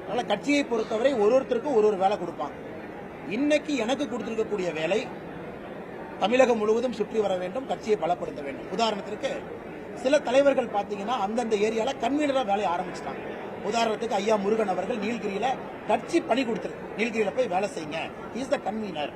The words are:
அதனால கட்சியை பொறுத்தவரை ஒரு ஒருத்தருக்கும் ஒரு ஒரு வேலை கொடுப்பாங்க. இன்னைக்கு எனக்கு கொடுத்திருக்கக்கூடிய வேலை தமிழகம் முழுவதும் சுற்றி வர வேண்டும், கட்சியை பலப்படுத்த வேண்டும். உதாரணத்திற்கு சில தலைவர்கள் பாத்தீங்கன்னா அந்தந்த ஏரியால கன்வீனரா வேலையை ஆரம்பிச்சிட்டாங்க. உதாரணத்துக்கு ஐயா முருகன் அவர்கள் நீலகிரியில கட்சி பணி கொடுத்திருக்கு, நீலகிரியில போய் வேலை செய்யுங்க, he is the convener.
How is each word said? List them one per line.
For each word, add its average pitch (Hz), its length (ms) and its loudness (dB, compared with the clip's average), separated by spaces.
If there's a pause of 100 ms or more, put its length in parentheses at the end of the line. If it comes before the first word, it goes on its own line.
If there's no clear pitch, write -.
அதனால 226 280 -2
கட்சியை 285 380 2
பொறுத்தவரை 233 420 2 (120)
ஒரு 214 120 6
ஒருத்தருக்கும் 262 440 2
ஒரு 208 100 6
ஒரு 196 140 0
வேலை 202 180 4
கொடுப்பாங்க. 156 340 -6 (800)
இன்னைக்கு 294 360 2 (120)
எனக்கு 269 260 0
கொடுத்திருக்கக்கூடிய 214 580 -2 (120)
வேலை 175 180 2 (1200)
தமிழகம் 233 400 4
முழுவதும் 233 360 2
சுற்றி 208 260 -2
வர 190 80 0 (100)
வேண்டும், 190 280 -6
கட்சியை 202 320 0
பலப்படுத்த 170 440 -2
வேண்டும். 139 280 -8
உதாரணத்திற்கு 214 560 -2 (720)
சில 277 240 4
தலைவர்கள் 254 500 4
பாத்தீங்கன்னா 202 480 -2
அந்தந்த 226 300 0 (120)
ஏரியால 226 280 0 (100)
கன்வீனரா 269 460 2
வேலையை 202 240 2
ஆரம்பிச்சிட்டாங்க. - 480 -6 (460)
உதாரணத்துக்கு 226 500 0
ஐயா 214 160 4 (100)
முருகன் 208 300 2
அவர்கள் 196 300 -2
நீலகிரியில 202 420 -2 (440)
கட்சி 233 280 2 (120)
பணி 269 180 4
கொடுத்திருக்கு, - 500 -4
நீலகிரியில 214 400 0
போய் 214 160 2
வேலை 196 220 2
செய்யுங்க, 160 240 -4 (340)
he 226 100 -4
is 254 100 -8
the 233 140 -2
convener. 185 480 -4